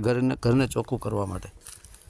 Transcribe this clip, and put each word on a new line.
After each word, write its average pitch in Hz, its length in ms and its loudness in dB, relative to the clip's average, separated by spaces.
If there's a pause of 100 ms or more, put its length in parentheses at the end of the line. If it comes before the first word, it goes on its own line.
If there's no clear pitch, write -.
ઘરને, 127 280 2 (100)
ઘરને 127 300 4
ચોખ્ખું 117 280 -2
કરવા 104 240 -2
માટે. 92 220 -8 (600)